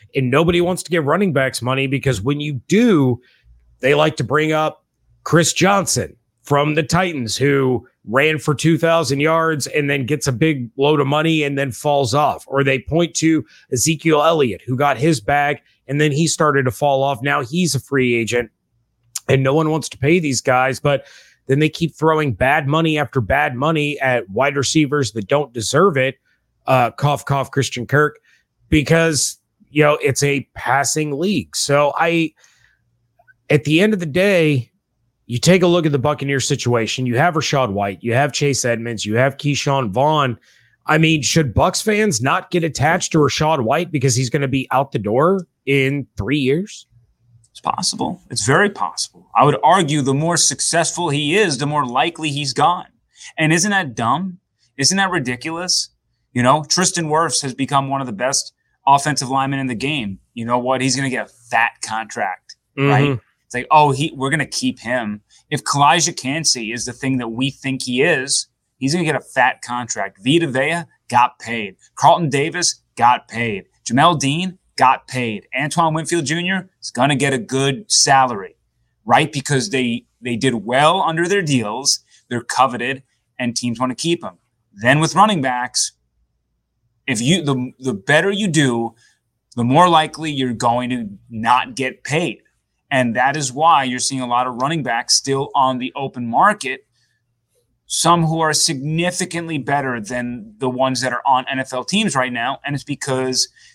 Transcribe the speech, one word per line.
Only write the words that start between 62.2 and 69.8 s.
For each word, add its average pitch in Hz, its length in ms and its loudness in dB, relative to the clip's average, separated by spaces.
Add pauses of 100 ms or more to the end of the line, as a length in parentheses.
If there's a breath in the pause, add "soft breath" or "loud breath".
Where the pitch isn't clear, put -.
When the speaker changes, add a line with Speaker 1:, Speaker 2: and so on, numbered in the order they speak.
Speaker 1:
Mm-hmm. 139 120 2
Speaker 2:
right? 139 320 2 (260)
It's - 100 -14
like, 123 160 -6
"Oh, 151 180 6
he, 139 240 -2
we're 135 160 -4
gonna 143 160 -2
keep - 320 -4
him." 113 440 -6 (280 soft breath)
If 147 140 -6
Kalijah 151 520 2
Kancey 127 560 -4
is 120 120 -6
the 123 80 -8
thing 131 260 -2
that 117 120 -6
we 127 200 -2
think 135 320 -6
he 123 180 -2
is, 139 460 0 (300)
he's 135 160 -2
gonna 175 120 0
get 151 120 0
a 120 40 -4
fat - 400 0
contract. 113 640 -8